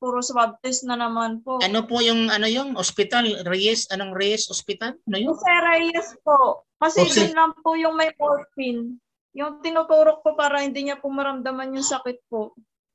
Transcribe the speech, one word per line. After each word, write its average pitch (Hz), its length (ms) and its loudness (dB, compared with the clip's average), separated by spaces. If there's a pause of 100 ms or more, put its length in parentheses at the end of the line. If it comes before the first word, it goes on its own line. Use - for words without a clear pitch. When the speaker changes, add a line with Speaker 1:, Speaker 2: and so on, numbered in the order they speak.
Speaker 1:
puro 247 160 -4
swab 240 480 0
test 254 240 -2
na 240 80 -4
naman 226 480 -4
po. 262 160 -4
Speaker 2:
Ano 214 240 0
po 240 160 -2
yung, 226 320 2
ano 214 160 0
yung 262 240 -2
ospital? 208 720 -2
Reyes? 202 480 0
Anong 190 240 -6
Reyes 202 320 -2
Hospital? 202 560 -8
Ano 196 160 -2
yun? 262 80 0
Speaker 1:
Jose 349 240 0 (160)
Reyes 339 400 0 (160)
po. 277 400 4 (160)
Kasi 320 240 4
Speaker 2:
Jose. - 160 0
Speaker 1:
dun 320 160 2
lang 320 140 4 (100)
po 320 160 0
yung 320 160 0
may 320 240 0
morphine. 254 800 -4 (400)
Yung 294 240 -8
tinuturok 320 640 4
ko 311 80 4
para 285 320 0
hindi 277 240 -6
niya 277 80 -6
po 277 160 -8
maramdaman 262 640 -6
yung 269 80 -4
sakit 254 400 -6
po. 220 320 -8 (380)